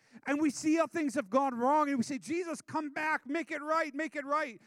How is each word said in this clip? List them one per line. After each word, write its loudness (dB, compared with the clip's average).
And 0
we 4
see 2
how 4
things -2
have -2
gone 2
wrong, 4
and 0
we 2
say, -2
"Jesus, -4
come -4
back, -2
make -2
it -6
right, 0
make -4
it -6
right, -2